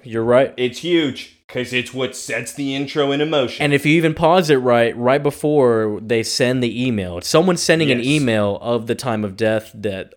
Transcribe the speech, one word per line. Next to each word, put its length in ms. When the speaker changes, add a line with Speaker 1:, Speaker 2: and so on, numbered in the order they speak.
Speaker 1:
You're 200
right. 340
Speaker 2:
It's 200
huge, 720
'cause 260
it's 180
what 240
sets 380
the 220
intro 360
into 140
motion. 380
Speaker 1:
And 100
if 100
you 120
even 180
pause 380
it 60
right, 380
right 280
before 800
they 180
send 400
the 240
email, 320
it's 120
someone 280
sending 320
an 80
Speaker 2:
Yes. 80
Speaker 1:
email 400
of 240
the 80
time 320
of 100
death 380
that, 440